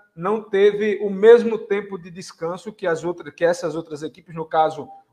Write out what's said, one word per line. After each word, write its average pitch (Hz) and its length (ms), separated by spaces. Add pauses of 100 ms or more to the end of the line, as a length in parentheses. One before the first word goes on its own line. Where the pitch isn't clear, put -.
(160)
não 202 260
teve 208 600
o 202 80
mesmo 214 480
tempo 196 400
de 175 140
descanso 175 600
que 190 140
as 160 180
outras, 170 300
que 170 100
essas 170 300
outras 156 300
equipes, 165 320
no 160 100
caso 156 420 (240)